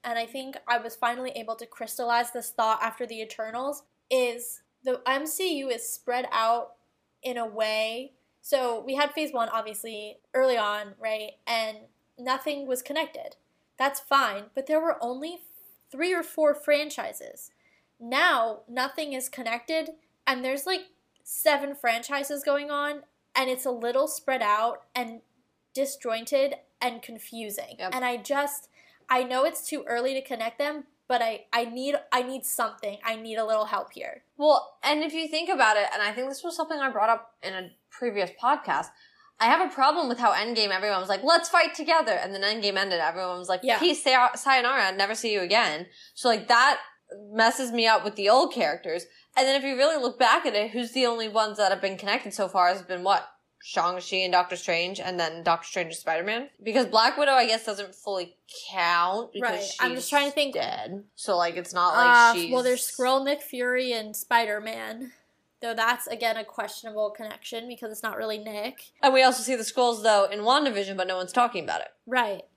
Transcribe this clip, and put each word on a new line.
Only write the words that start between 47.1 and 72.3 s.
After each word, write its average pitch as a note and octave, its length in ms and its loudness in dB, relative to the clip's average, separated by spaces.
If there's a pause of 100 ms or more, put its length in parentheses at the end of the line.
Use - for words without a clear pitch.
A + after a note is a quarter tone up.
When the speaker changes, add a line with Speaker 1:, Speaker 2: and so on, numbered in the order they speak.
Speaker 2:
messes A3+ 420 2
me A3+ 160 2
up A3 160 6
with G#3 100 -4
the G3+ 140 0
old C4+ 240 6
characters. F3 520 -2 (320)
And C4 100 4
then C4+ 100 4
if C4+ 80 0
you C#4 120 -2
really D4 240 4
look B3 180 -2
back C#4 280 6
at A3 80 0
it, G#3 160 0
who's A3+ 220 -6
the B3+ 140 2
only A3+ 220 -2
ones G#3+ 300 0
that G3 140 4
have F#3+ 80 -2
been F#3+ 180 -4
connected G#3 360 -2
so G3+ 120 -2
far F3+ 220 4
has F#3+ 140 0
been F3+ 200 -8
what? F#3 260 2 (360)
Shang-Chi F3+ 520 -2
and F#3 160 0
Doctor F3+ 240 2
Strange, F3 440 -2
and F3+ 200 -6
then E3 220 -4
Doctor E3 240 0
Strange F3 220 -4
and E3 80 -10
Spider-Man. G#3 520 -4 (140)
Because A3+ 240 2
Black A3 300 4
Widow, C#4+ 160 4
I B3 140 6
guess, A3 180 -2
doesn't G3 300 -8
fully F#3 420 -6 (340)
count F3+ 600 0
because A3+ 180 -2
Speaker 1:
Right. G#3 120 -4
Speaker 2:
she's G3 180 -8
Speaker 1:
I'm B3 140 0
just C4 160 -6
trying C#4+ 180 2
to C#4 60 -8
think. C#4+ 200 0
Speaker 2:
dead. C#3+ 500 -6 (120)
So, G3 200 -2
like, E3+ 200 0
it's F3 160 -10
not F3 240 2
like A#3+ 200 8
Speaker 1:
Uh, A#3 180 10
Speaker 2:
she's F3 180 0
Speaker 1:
well, B3+ 100 2
there's B3 240 0
Skrull, C4 380 0
Nick C#4+ 180 -2
Fury, B3 500 -2
and A3 240 -6
Spider-Man. A3+ 960 -2 (480)
Though A#3 140 -4
that's, A#3 340 0
again, A3+ 280 -2
a A3 80 -6
questionable G#3+ 680 -6
connection A3+ 560 -12
because A#3 240 -12
it's G#3+ 100 -12
not A3+ 140 -6
really A3 220 -4
Nick. G#3+ 520 -10 (100)
Speaker 2:
And C4+ 140 6
we C4 80 8
also B3+ 220 4
see B3+ 100 -2
the A3+ 80 -4
Skrulls, A#3 400 0
though, G#3 220 6
in G3+ 160 -2
WandaVision, G#3+ 560 2
but F#3 100 -2
no F#3 100 -4
one's F#3 160 -6
talking A#3 300 2
about E2 200 -4
it. - 60 -12 (160)
Speaker 1:
Right. A3+ 380 -2 (140)